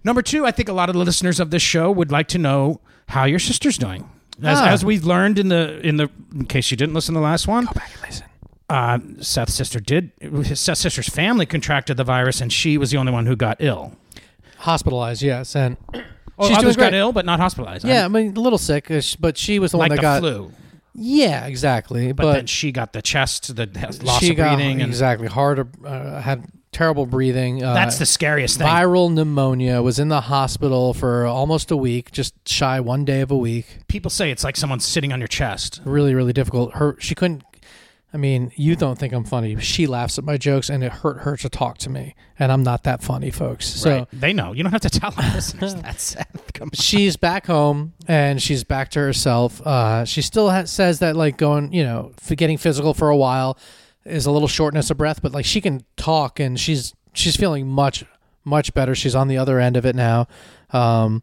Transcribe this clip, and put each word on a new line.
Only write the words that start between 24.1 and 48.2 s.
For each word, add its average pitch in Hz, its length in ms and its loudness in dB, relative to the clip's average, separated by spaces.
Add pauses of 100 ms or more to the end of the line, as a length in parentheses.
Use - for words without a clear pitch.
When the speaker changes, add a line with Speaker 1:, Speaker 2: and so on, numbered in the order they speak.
Speaker 2:
she 175 100 4
Speaker 1:
of 160 60 2
Speaker 2:
got, 151 200 4
Speaker 1:
breathing, 139 240 0
and 147 100 0
Speaker 2:
exactly, 123 380 0
hard, 135 400 0 (160)
uh, 139 360 -10
had 131 240 -4 (260)
terrible 151 360 0
breathing. 127 560 0
Uh, 127 120 0
Speaker 1:
That's 120 240 2
the 147 80 0
scariest 147 520 0
thing. 151 80 2
Speaker 2:
Viral 175 460 4
pneumonia, 131 680 2
was 123 160 2
in 147 100 2
the 147 140 0
hospital 131 720 0
for 120 320 0
almost 139 440 0
a 165 60 0
week, 123 360 -2
just - 220 -6 (140)
shy 131 320 0
one 131 240 -2
day 135 160 0
of 135 100 -2
a 139 60 2
week. 117 520 -2
Speaker 1:
People 180 220 -4
say 170 200 -2
it's 120 140 -6
like 135 120 -4
someone 139 240 -2
sitting 139 320 -2
on 127 80 -4
your 117 80 -6
chest. - 560 -6
Speaker 2:
Really, 139 300 2
really 127 180 2
difficult. 123 420 0
Her, 147 240 0
she - 160 -6
couldn't. 165 280 -2 (720)
I 156 40 -4
mean, 131 380 0
you 160 200 2
don't 135 220 -2
think 131 160 -4
I'm 120 100 -2
funny. 113 340 -2
She - 280 0
laughs 123 320 -2
at 135 60 -6
my 147 120 -2
jokes, 139 320 0
and 135 160 -2
it 120 80 -4
hurt - 280 -4
her 147 180 -2
to - 100 -6
talk - 300 -4
to - 100 -10
me. 135 260 -10 (240)
And 131 140 2
I'm 131 100 4
not 123 220 0
that 127 180 -2
funny, 131 280 -4
folks. - 360 -6
So - 240 0 (100)
Speaker 1:
Right. 123 120 -8
They 135 220 -2
know. 101 180 -4
You 127 100 -6
don't 180 100 -2
have 214 100 0
to - 80 0
tell - 260 -4
our - 140 -2
Speaker 2:
<laughs> - 40 0
Speaker 1:
listeners - 420 -6
that, - 220 -10
Seth. - 540 -12
Come - 140 -4
on. 151 80 -8
Speaker 2:
she's 202 420 2
back 180 300 -2
home, 147 480 0 (120)
and 143 360 2